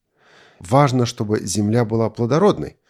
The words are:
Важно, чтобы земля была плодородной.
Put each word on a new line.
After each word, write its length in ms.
Важно, 460
чтобы 360
земля 420
была 260
плодородной. 680